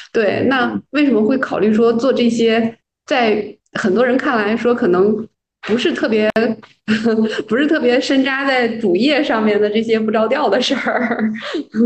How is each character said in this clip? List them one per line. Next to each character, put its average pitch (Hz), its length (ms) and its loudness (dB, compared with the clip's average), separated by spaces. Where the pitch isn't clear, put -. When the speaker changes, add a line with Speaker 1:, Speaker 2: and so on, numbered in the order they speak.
Speaker 1:
对， 202 280 0
Speaker 2:
嗯。 - 80 0
Speaker 1:
那 240 420 -2
为 294 140 0
什 269 80 2
么 220 120 2
会 - 140 0
考 - 220 -4
虑 214 120 2
说 233 200 4
做 233 200 0
这 240 160 2
些 226 480 0
在 226 520 -2
很 185 200 0
多 226 100 2
人 247 120 2
看 262 200 -2
来 214 200 0
说 240 180 0
可 240 140 0
能 202 400 2
不 214 100 0
是 311 140 0
特 285 160 -4
别， 214 200 0
<laughs> 220 600 0
不 220 100 -2
是 294 120 2
特 311 100 0
别 240 220 2
深 269 240 0
扎 269 200 -2
在 262 220 0
主 180 180 0
业 285 260 2
上 269 180 -2
面 208 200 2
的 208 100 2
这 220 100 0
些 220 200 0
不 220 100 -2
着 220 160 2
调 262 220 0
的 202 120 2
事 262 140 -2
儿？ 233 580 -2